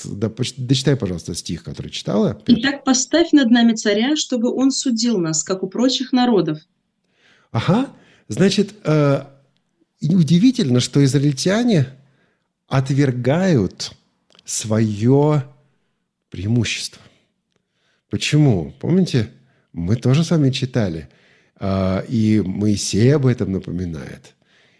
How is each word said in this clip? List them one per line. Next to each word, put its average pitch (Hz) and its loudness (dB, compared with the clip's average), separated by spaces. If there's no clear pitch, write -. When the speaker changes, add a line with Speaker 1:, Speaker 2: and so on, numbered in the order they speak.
Speaker 1:
да, 101 -6
поч-, 120 -6
дочитай, 131 0
пожалуйста, 92 -6
стих, - -10
который - -14
читала. 190 -4
Speaker 2:
«Итак, 262 0
поставь 302 0
над 277 6
нами 233 4
царя, 220 0
чтобы 247 -2
он 262 2
судил 233 -2
нас, 160 -2
как 185 -6
у 190 -4
прочих 254 -2
народов». 196 2
Speaker 1:
Ага. 196 0
Значит, 196 0
э, 147 2
и 156 0
удивительно, 175 4
что 143 2
израильтяне 147 2
отвергают 135 0
своё 113 0
преимущество. 107 -4
Почему? 104 0
Помните, 165 0
мы 85 -4
тоже 131 0
с 160 -4
вами 147 2
читали, 98 -4
а, 95 -2
и 107 2
Моисей 101 0
об 139 0
этом 104 -2
напоминает, 85 -8